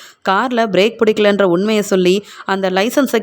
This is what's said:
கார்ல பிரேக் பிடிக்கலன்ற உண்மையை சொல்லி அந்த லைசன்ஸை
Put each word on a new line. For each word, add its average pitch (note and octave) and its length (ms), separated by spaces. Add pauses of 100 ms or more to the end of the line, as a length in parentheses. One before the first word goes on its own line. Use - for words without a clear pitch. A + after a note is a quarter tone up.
(280)
கார்ல A3+ 380
பிரேக் G#3 380
பிடிக்கலன்ற G#3 380
உண்மையை G3+ 400
சொல்லி F#3+ 420 (200)
அந்த F#3+ 260
லைசன்ஸை A3+ 520